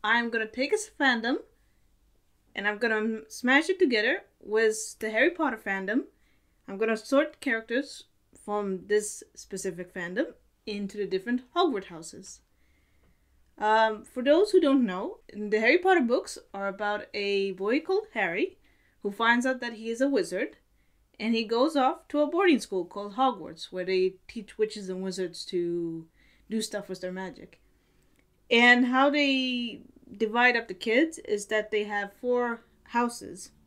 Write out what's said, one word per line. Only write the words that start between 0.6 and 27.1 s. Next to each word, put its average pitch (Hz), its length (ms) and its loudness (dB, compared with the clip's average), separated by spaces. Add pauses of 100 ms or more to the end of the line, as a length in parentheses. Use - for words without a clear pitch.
a 427 100 0
s-, - 160 -12
fandom, 247 380 2 (1200)
and 196 100 -4
I'm 208 120 -2
gonna 220 180 0
m-, 220 320 -2
smash 277 400 2
it 370 100 0
together 262 440 2 (180)
with 220 580 0
the 220 120 -4
Harry 247 200 2
Potter 302 340 -2
fandom. 196 420 -2 (600)
I'm 196 100 -10
gonna 220 200 0
sort 285 440 0
characters 240 640 -4 (420)
from 196 440 -4
this 208 340 0 (140)
specific 185 580 -10
fandom 185 380 -4 (340)
into 202 300 -8
the 202 100 -4
different 190 360 -4 (120)
Hogwarts 285 300 0
houses. - 560 -16 (1160)
Um, 220 460 2
for - 180 -10
those 311 300 4
who 370 100 6
don't 277 240 4
know, 202 340 -4 (140)
the 208 280 -2
Harry 254 180 6
Potter 359 220 4
books 247 380 -2 (140)
are 196 140 -8
about 202 380 -4 (100)
a 202 380 -2
boy 202 260 -2
called 381 340 -2
Harry 202 460 -2 (460)
who 202 80 -2
finds 233 340 2
out 262 140 -2
that 240 140 -8
he 226 160 -8
is 233 100 -4
a 277 80 4
wizard, 202 480 -2 (640)
and 226 160 0
he 226 80 0
goes 247 320 0
off 277 320 0
to 294 100 -2
a 294 80 4
boarding 339 320 4
school 185 260 -4
called 202 300 -12
Hogwarts, 208 560 -2
where 185 140 -6
they 185 320 0 (100)
teach - 320 -14
witches 214 300 -2
and 185 160 -6
wizards 180 400 -6
to 170 600 -4 (460)
do 220 100 -2
stuff 202 280 -8
with 180 120 -10
their 185 120 -8